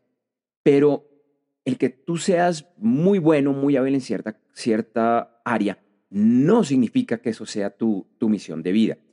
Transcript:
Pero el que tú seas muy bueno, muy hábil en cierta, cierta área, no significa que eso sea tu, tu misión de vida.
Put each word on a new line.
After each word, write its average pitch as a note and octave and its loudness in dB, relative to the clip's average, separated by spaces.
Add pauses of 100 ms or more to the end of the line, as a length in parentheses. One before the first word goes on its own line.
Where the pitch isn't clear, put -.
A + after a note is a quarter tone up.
(640)
Pero C#3+ 4 (580)
el B2+ -4
que B2+ -2
tú - -8
seas F3 -2 (100)
muy D#3 2
bueno, D3 2
muy C#3 0
hábil C3+ 0
en C3+ -2
cierta, A2 -8 (140)
cierta A#2 -2
área, G#2 -4 (260)
no B2 2
significa C3 -2
que A2+ -6
eso A2 -10
sea G2+ -8
tu, G#2+ -4 (120)
tu A2+ -2
misión F2+ -6
de F2 -4
vida. G2+ 0 (160)